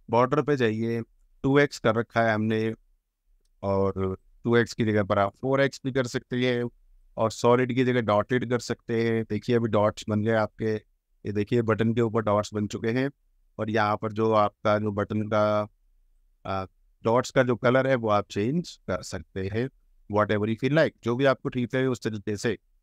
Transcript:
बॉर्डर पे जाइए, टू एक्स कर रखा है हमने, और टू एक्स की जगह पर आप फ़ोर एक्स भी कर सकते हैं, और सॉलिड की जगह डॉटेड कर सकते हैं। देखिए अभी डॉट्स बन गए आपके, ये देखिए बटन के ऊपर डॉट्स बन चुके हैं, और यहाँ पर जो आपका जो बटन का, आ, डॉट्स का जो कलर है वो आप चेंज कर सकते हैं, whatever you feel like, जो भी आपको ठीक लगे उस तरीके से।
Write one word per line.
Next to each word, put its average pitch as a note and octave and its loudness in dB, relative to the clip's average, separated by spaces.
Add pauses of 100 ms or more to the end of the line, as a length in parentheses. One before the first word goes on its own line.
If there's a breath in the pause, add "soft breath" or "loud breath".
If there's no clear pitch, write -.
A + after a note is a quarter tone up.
बॉर्डर B2+ 2
पे D3 0
जाइए, A#2 -2 (420)
टू C3+ 4
एक्स C#3+ 2
कर A2+ 2
रखा A#2 0
है A2+ 2
हमने, A2 0 (880)
और G2 0 (260)
टू A#2 2
एक्स A#2 2
की A#2+ -2
जगह G#2 2
पर G2+ 0
आप G2 0
फ़ोर C3+ 0
एक्स C#3 -2
भी C3 -6
कर B2+ -2
सकते B2 -6
हैं, B2 0 (540)
और A2 0
सॉलिड B2 2
की C3 4
जगह B2 2
डॉटेड A2+ 0
कर B2 0
सकते A#2 -4
हैं। A2+ 0
देखिए G#2+ 0
अभी A2+ 2
डॉट्स G#2 0
बन G#2+ 0
गए A2+ 0
आपके, A2 -2 (500)
ये G#2+ -6
देखिए G#2 0
बटन A2 0
के A2+ 0
ऊपर A2+ 0
डॉट्स G#2 0
बन G#2 -4
चुके A2+ -6
हैं, C3 -2 (480)
और A2 -6
यहाँ G#2+ 0
पर A2 -6
जो A2 0
आपका G#2 2
जो G#2+ -4
बटन G#2 -2
का, G#2+ 0 (800)
आ, F#2+ -6 (400)
डॉट्स A#2 2
का C3+ 2
जो B2 0
कलर C3 2
है C3+ 2
वो A2+ -2
आप G#2 0
चेंज C3+ -4
कर F#2 -4
सकते F#2+ -10
हैं, A#2+ -4 (400)
whatever G#2 0
you A2+ -2
feel C3 0
like, D3 2
जो A#2 -2
भी C3+ 0
आपको C3 0
ठीक B2 -4
लगे C3 0
उस B2 -4
तरीके G#2+ -6
से। A2+ -4 (260)